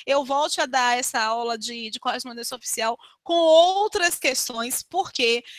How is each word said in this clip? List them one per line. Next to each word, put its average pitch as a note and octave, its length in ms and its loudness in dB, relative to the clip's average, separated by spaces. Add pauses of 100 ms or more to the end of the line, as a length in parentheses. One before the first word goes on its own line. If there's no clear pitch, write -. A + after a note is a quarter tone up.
eu C#4 180 2
volte C#4 380 -2
a D4+ 40 -2
dar B3 320 2
essa B3+ 220 -2
aula A#3 380 -2
de, A3+ 320 -10
de - 100 -12
correspondência A#3+ 560 -6
oficial A#3 420 -4 (240)
com E4+ 120 -2
outras F4 840 4
questões, B3+ 640 -4
porque A#3+ 640 -2 (140)